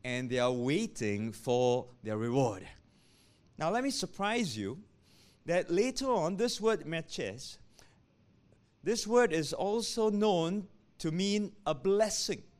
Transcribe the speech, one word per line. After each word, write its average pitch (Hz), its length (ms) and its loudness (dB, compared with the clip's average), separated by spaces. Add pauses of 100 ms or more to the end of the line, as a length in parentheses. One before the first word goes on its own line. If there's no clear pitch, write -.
and 123 280 -2
they 127 80 2
are 123 120 4
waiting 123 800 -2
for 123 540 2 (160)
their 107 160 -4
reward. 117 500 0 (920)
Now, 156 100 0
let 233 140 0
me 277 80 0
surprise 196 680 -2
you 107 220 -4 (680)
that 175 240 0
later 254 400 0
on, 190 280 0
this 226 220 -2
word 214 280 0
merces, 147 720 -6 (1200)
this 220 220 -2
word 233 260 4
is 156 220 0
also 220 560 0
known 202 580 2 (300)
to 160 140 -2
mean 202 400 0 (160)
a 156 80 0
blessing. 196 680 0 (180)